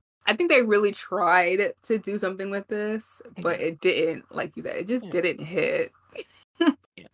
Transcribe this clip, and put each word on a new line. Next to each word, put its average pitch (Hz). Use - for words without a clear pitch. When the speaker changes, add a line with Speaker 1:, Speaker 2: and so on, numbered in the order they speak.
Speaker 1:
I 214
think 339
they 269
really 208
tried 180
to 220
do 208
something 196
with 196
this, 214
but 170
Speaker 2:
Yeah. 143
Speaker 1:
it 165
didn't, 160
like -
you -
said, -
it 180
just 240
Speaker 2:
Yeah. 175
Speaker 1:
didn't 170
hit. 151
<laughs> 339
Speaker 2:
Yeah. -